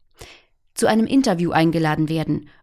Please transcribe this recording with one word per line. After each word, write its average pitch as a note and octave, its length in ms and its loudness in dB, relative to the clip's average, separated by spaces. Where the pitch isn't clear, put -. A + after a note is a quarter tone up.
Zu - 140 -2
einem A3 200 2
Interview F#3 440 0
eingeladen D#3+ 580 0
werden, D#3 400 -4